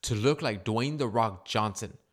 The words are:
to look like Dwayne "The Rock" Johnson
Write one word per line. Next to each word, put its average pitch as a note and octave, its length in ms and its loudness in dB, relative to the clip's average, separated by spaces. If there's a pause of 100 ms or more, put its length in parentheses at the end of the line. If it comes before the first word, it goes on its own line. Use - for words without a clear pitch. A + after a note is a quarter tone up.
to A#2 120 -2
look C#3 260 2
like G#2+ 240 -2
Dwayne B2 320 0
"The C#3 100 0
Rock" G#2+ 380 0
Johnson G#2+ 520 -2 (160)